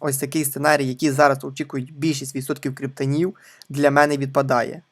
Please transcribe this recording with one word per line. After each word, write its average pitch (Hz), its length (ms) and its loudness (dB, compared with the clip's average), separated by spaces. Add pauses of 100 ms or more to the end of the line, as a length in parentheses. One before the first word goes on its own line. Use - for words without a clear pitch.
ось 143 160 -2
такий 147 280 -2
сценарій, 143 420 2
який 127 240 -2
зараз 139 340 4
очікують 139 500 -8
більшість 139 400 -4
відсотків 135 400 -6
криптонів, 139 600 -2 (340)
для 143 220 2
мене 147 260 4
відпадає. 135 760 -2